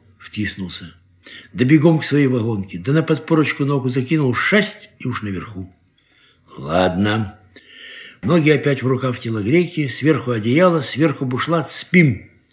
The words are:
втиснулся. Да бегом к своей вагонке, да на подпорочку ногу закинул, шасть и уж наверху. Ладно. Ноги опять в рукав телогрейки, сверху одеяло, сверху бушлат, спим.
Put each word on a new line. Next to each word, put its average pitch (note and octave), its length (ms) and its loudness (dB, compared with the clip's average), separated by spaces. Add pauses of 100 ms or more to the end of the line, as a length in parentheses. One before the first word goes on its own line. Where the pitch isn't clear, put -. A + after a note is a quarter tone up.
(200)
втиснулся. F#2 720 -8 (600)
Да B2 120 0
бегом D#3 340 6
к - 40 -6
своей C#3+ 240 2
вагонке, A2+ 520 -2
да B2+ 140 -2
на D#3 100 4
подпорочку D#3 600 0
ногу C3+ 240 -2
закинул, C3 440 0
шасть - 640 -2
и - 80 -8
уж A#2+ 140 -6
наверху. F#2 520 -10 (840)
Ладно. F#2 840 0 (840)
Ноги D#3 280 2
опять C#3+ 340 2
в B2 40 0
рукав B2+ 320 -2
телогрейки, C3 680 -2
сверху B2 440 0
одеяло, C#3+ 500 2
сверху C#3+ 440 -2
бушлат, D3 460 -2
спим. D3+ 580 2 (240)